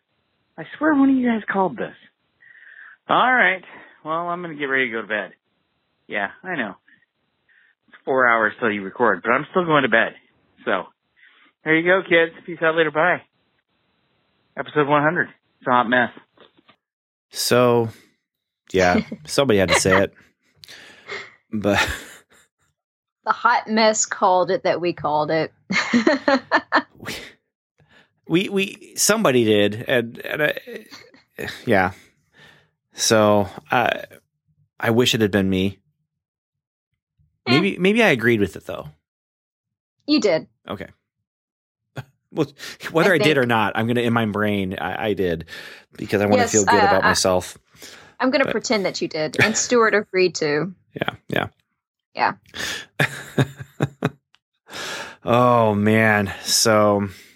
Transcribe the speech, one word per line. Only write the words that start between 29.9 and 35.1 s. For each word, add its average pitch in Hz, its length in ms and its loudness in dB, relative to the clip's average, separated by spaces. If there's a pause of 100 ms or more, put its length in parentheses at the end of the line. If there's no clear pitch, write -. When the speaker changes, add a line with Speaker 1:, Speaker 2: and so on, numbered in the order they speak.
Speaker 2:
and - 180 -6
I, - 160 -2 (1080)
yeah. 95 260 2 (1000)
So, 104 560 2 (240)
I, 123 320 0 (720)
I 117 120 -2
wish 120 260 2